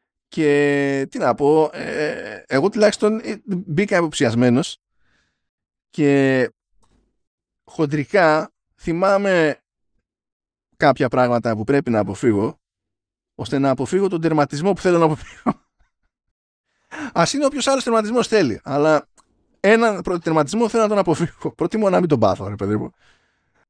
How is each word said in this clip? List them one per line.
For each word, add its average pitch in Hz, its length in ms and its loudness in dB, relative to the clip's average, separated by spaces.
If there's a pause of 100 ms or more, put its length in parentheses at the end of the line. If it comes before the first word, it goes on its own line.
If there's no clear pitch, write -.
(340)
Και 143 760 0
τι - 80 -12
να 135 180 0
πω, 151 380 2
ε, 143 720 -8
εγώ 143 220 0
τουλάχιστον, 208 540 0
ε, 302 220 -10
μπήκα 185 520 -2
υποψιασμένος 127 800 0 (1120)
και 135 600 2 (1120)
χοντρικά 156 880 0 (240)
θυμάμαι 185 840 0 (1160)
κάποια 135 320 2
πράγματα 120 460 0
που 107 80 -6
πρέπει 139 260 0
να 113 100 2
αποφύγω, 101 600 -2 (760)
ώστε 135 240 -6
να 139 100 2
αποφύγω 135 380 0
τον 175 140 -4
τερματισμό 160 520 0
που - 80 -8
θέλω 180 160 2
να 165 80 4
αποφύγω. - 560 -4 (1500)
Ας - 200 0
είναι 285 120 -2
όποιος 269 220 -2
άλλος 269 160 0
τερματισμός 226 440 0
θέλει, 156 360 0
αλλά 147 440 0 (520)
έναν 214 420 2
προ-, 175 200 -4
τερματισμό 160 480 0
θέλω 226 140 0
να 208 60 0
τον 214 80 0
αποφύγω. 170 540 -2
Προτιμώ 202 380 -2
να 185 100 2
μην 180 100 0
τον 143 100 2
πάθω, 98 280 0
ρε 104 80 -10
παιδί 101 200 -4
μου. 123 160 -6 (800)